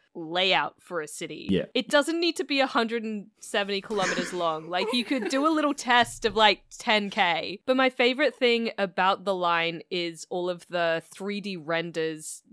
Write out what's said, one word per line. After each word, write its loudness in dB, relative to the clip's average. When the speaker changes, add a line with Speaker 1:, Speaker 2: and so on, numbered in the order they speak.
Speaker 1:
layout 0
for -8
a -6
city. -10
Speaker 2:
Yeah. 2
Speaker 1:
It -2
doesn't 2
need 0
to -2
be 0
a 4
hundred -2
and -8
seventy -2
kilometers -2
long. -2
Like, -2
you 0
could -2
do 2
a 4
little 2
test 2
of, -2
like, 4
ten 0
K. 0
But 2
my 4
favorite 2
thing 2
about 2
the 0
line 0
is -6
all -2
of -8
the 0
three -6
D -6
renders -4